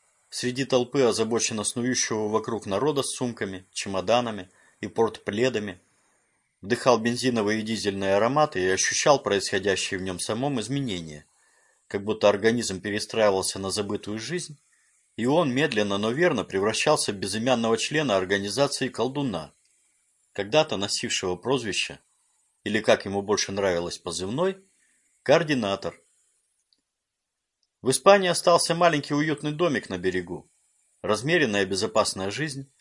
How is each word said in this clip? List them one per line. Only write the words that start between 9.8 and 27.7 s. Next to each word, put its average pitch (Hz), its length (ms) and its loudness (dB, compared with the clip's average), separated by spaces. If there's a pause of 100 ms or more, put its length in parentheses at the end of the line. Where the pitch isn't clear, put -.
в 92 40 -6
нём 92 160 -6
самом 123 420 -4
изменения, 104 640 -6 (600)
как 101 180 -6
будто 107 240 2
организм 104 520 2
перестраивался 104 800 0
на 98 120 -4
забытую 104 480 -4
жизнь, 147 400 -8 (580)
и 110 100 -2
он 147 260 2
медленно, 110 460 0
но 107 120 0
верно 139 340 2
превращался - 680 2
в 101 40 -8
безымянного 113 600 0
члена 139 400 0
организации 101 720 0
«Колдуна», 127 640 -4 (800)
когда-то 107 440 0
носившего 98 600 -4
прозвище, 120 640 -4 (640)
или, 107 160 -2
как 107 240 4
ему 98 180 -4
больше 101 300 0
нравилось, 90 460 0
позывной, 110 600 -4 (640)
«Координатор». 127 760 0 (1800)